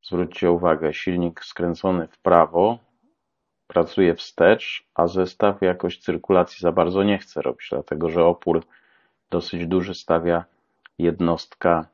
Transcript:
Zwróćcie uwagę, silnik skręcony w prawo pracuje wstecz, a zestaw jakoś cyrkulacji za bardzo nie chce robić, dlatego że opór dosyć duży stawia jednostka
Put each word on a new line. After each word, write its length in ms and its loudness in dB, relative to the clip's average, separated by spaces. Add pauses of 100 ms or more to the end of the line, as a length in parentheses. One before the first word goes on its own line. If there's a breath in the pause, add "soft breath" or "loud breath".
Zwróćcie 480 -2
uwagę, 420 0
silnik 500 -4
skręcony 640 -4
w 100 -20
prawo 640 2 (880)
pracuje 480 2
wstecz, 720 0 (100)
a 120 2
zestaw 540 -2
jakoś 380 -2
cyrkulacji 600 0
za 120 0
bardzo 320 0
nie 140 0
chce 240 -10
robić, 280 -8
dlatego 400 -6
że 160 2
opór 380 0 (680 soft breath)
dosyć 380 -6
duży 260 -2
stawia 520 -2 (520)
jednostka 960 -2